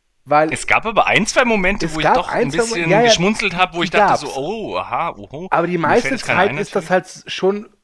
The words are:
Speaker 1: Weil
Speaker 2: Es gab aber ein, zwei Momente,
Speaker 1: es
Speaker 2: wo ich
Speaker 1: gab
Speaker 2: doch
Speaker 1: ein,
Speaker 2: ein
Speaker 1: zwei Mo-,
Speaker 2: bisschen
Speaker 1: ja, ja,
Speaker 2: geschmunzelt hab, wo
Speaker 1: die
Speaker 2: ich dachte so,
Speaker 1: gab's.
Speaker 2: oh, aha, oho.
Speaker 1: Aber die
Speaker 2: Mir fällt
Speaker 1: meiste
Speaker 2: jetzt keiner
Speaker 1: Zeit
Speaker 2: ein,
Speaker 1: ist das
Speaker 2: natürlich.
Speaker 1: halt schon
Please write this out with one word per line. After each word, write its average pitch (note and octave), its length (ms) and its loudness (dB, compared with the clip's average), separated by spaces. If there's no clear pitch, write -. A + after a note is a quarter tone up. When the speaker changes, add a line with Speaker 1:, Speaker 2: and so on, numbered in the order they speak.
Speaker 1:
Weil D3+ 300 2
Speaker 2:
Es - 140 -6
gab A#2 180 2
aber G#3 200 2
ein, C3 200 2
zwei - 180 2
Momente, G3 480 0
Speaker 1:
es - 20 -8
Speaker 2:
wo D#3 60 -4
ich D#3 120 2
Speaker 1:
gab - 0 -
Speaker 2:
doch F3+ 200 0
Speaker 1:
ein, F3 180 0
Speaker 2:
ein - 0 -
Speaker 1:
zwei E3 140 0
Mo-, A3+ 120 -4
Speaker 2:
bisschen E3+ 80 -2
Speaker 1:
ja, F#3 180 4
ja, A3+ 140 4
Speaker 2:
geschmunzelt F#3+ 400 -2
hab, F3+ 180 0
wo E3+ 80 -2
Speaker 1:
die E3 60 0
Speaker 2:
ich - 20 -10
dachte F3 240 4
so, B2+ 180 -4
Speaker 1:
gab's. - 20 -10
Speaker 2:
oh, D3 420 -6
aha, A#2 400 -4
oho. C#3 340 -14
Speaker 1:
Aber E3+ 160 2
die F3 180 -2
Speaker 2:
Mir D#3 120 4
fällt A3 160 0
Speaker 1:
meiste - 40 -2
Speaker 2:
jetzt - 80 -10
keiner F3 200 2
Speaker 1:
Zeit - 20 4
Speaker 2:
ein, C#3+ 100 -4
Speaker 1:
ist - 200 -8
das E3+ 120 -4
Speaker 2:
natürlich. - 20 -10
Speaker 1:
halt - 360 -2
schon G3+ 420 -2